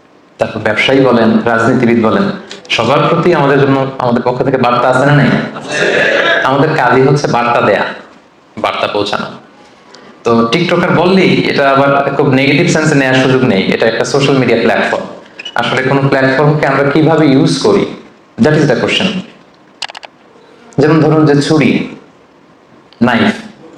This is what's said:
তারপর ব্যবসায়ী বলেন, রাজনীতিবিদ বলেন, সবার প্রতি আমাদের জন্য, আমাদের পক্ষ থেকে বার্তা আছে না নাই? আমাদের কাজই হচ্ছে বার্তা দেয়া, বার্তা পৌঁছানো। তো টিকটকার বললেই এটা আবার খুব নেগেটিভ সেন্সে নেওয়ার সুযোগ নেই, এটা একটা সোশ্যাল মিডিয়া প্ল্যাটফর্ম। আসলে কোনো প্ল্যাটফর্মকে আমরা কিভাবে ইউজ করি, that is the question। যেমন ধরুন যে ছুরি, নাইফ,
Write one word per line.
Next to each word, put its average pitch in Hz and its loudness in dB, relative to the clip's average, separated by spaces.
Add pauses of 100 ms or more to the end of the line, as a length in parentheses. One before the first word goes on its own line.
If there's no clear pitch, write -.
(380)
তারপর 113 -4
ব্যবসায়ী 113 0
বলেন, 113 2
রাজনীতিবিদ 117 2
বলেন, 101 0 (460)
সবার 127 0 (120)
প্রতি 170 2
আমাদের 143 2
জন্য, 135 0 (120)
আমাদের 120 0
পক্ষ 127 -2
থেকে 131 0
বার্তা 123 0
আছে 135 2
না 143 2
নাই? 120 2 (1160)
আমাদের 139 0
কাজই 131 2
হচ্ছে 147 2
বার্তা 120 -2
দেয়া, 98 0 (720)
বার্তা 104 -4
পৌঁছানো। - -4 (1000)
তো 117 2
টিকটকার 175 0
বললেই 180 2
এটা 139 0
আবার 139 0
খুব - 0
নেগেটিভ 139 2
সেন্সে 156 0
নেওয়ার 131 2
সুযোগ 131 2
নেই, 98 0
এটা - 0
একটা 113 -2
সোশ্যাল 139 0
মিডিয়া 117 2
প্ল্যাটফর্ম। 101 -2 (500)
আসলে 123 -2
কোনো 135 0
প্ল্যাটফর্মকে 139 0
আমরা 139 0
কিভাবে 156 2
ইউজ 139 2
করি, 98 2 (560)
that 151 4
is 151 2
the 127 2
question। 101 -2 (1700)
যেমন 151 2
ধরুন 151 2
যে 143 2
ছুরি, - -2 (1080)
নাইফ, 120 0 (460)